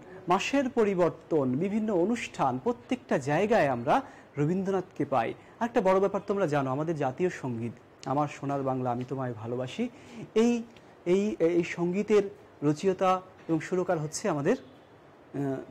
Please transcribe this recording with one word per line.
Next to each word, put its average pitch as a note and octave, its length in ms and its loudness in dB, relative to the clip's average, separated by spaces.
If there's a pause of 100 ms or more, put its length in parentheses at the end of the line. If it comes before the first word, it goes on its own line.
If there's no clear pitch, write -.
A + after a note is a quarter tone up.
(280)
মাসের B3+ 400 2
পরিবর্তন, E3+ 840 2
বিভিন্ন G#3 420 0
অনুষ্ঠান, E3+ 680 0
প্রত্যেকটা A#3+ 540 -2
জায়গায় D#3+ 500 2
আমরা C3+ 340 0 (360)
রবীন্দ্রনাথকে F3+ 680 -2
পাই। C3 300 0 (260)
একটা A#3 200 0
বড় F#3+ 200 4
ব্যাপার G3 260 0
তোমরা G3 200 0
জানো, C#3 240 0
আমাদের D#3 260 -2
জাতীয় C#3+ 340 0
সঙ্গীত A#2+ 420 -6 (360)
আমার C#3+ 200 0
সোনার C#3 340 -4
বাংলা B2+ 280 -2
আমি B2 140 -4
তোমায় B2+ 280 -6
ভালোবাসি, B2 560 -6 (460)
এই, A#3 280 4 (440)
এই, G3 320 2
এই E3+ 260 4
সঙ্গীতের G3 580 2 (400)
রচয়িতা F#3 600 2 (260)
এবং D#3+ 120 2
সুরকার F3+ 380 0
হচ্ছে D#3 300 -4
আমাদের, D#3+ 280 2
আহ, - 1000 -8 (140)